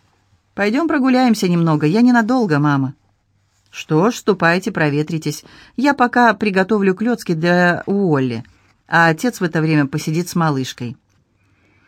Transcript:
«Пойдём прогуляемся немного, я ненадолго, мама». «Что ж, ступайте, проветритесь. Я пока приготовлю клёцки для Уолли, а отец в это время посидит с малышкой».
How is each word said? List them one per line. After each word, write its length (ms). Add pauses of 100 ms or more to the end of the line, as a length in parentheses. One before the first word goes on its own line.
(560)
«Пойдём 320
прогуляемся 600
немного, 400
я 140
ненадолго, 580
мама». 360 (720)
«Что 400
ж, 60
ступайте, 560
проветритесь. 720 (340)
Я 160
пока 400
приготовлю 640
клёцки 380
для 520
Уолли, 580 (440)
а 220
отец 300
в 40
это 180
время 240
посидит 420
с 80
малышкой». 640 (920)